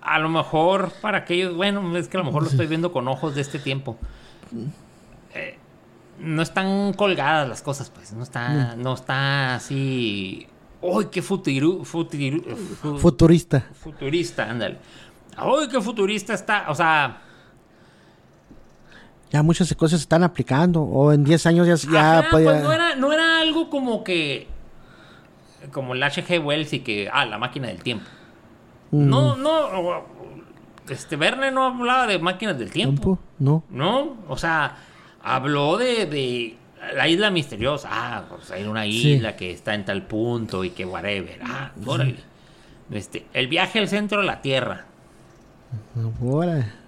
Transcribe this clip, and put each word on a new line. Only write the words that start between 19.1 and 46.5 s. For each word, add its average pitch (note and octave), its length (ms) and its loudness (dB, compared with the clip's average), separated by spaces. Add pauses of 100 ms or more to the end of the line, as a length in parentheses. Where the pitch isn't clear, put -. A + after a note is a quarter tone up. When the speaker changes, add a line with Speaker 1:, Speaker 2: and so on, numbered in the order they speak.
Speaker 2:
Ya D3 120 4
muchas E3 320 4
cosas D#3+ 260 2
se C#3 40 -6
están E3 200 6
aplicando, E3 580 2
o C#3+ 300 4
en D3 120 6
diez D#3 220 4
años E3+ 200 6
ya, D3+ 240 2
ya D#3+ 280 6
Speaker 1:
Ajá, D#3 120 4
Speaker 2:
podía D#3+ 200 8
Speaker 1:
pues, D3+ 140 4
no - 80 2
era, E4 240 2
no C4+ 180 2
era E4 260 4
algo D#4+ 300 0
como B3+ 340 -2
que, D#3 420 -2 (1300)
como C3 220 -6
el C3 80 -2
H C#3+ 240 -2
G E3+ 180 0
Wells D3 300 -2
y C3+ 60 -4
que, G#2 300 -4
ah, C3+ 140 0
la G#2+ 140 -6
máquina B2+ 300 -6
del F2+ 140 -12
tiempo. A2+ 220 -6 (840)
Speaker 2:
Mm. D3 180 4
Speaker 1:
No, - 300 4
no, C#4+ 120 0
o, F#3 540 -2 (840)
este, - 300 -8
Verne B3 340 0
no C4 140 0
hablaba B3 420 0
de G3+ 120 0
máquinas F#3 400 -2
del A2 120 -6
tiempo. C#3+ 320 0 (140)
Speaker 2:
¿Tiempo? - 20 -6 (200)
No. D3 320 2
Speaker 1:
No, B3 460 -2 (120)
o C3+ 80 -6
sea, D#3+ 400 -2 (460)
habló C#3+ 560 0
de, A#3+ 260 0
de B2 520 -4 (380)
la C#3+ 140 2
isla G3 220 4
misteriosa. C#3 600 -2
Ah, A2 380 -6
pues, - 220 -18
hay F#2 140 -8
una G#2+ 180 -4
Speaker 2:
Sí. A#2 320 2
Speaker 1:
isla A2+ 200 0
que F2+ 160 -10
está F2 240 -6
en G2+ 120 -6
tal G2 160 -4
punto A2 600 -4
y F#2 80 -4
que - 140 -10
whatever. F#2 580 -6
Ah, C#3 320 -10
Speaker 2:
Sí. - 120 -14
Speaker 1:
órale. C3 300 0 (760)
Este, - 420 -10
el C3 160 0
viaje - 300 0
al G3+ 100 0
centro G#3 320 -2
de G3 60 0
la A#2+ 160 -4
Tierra. B2 420 -2 (1400)
Speaker 2:
Órale. D3 440 0 (220)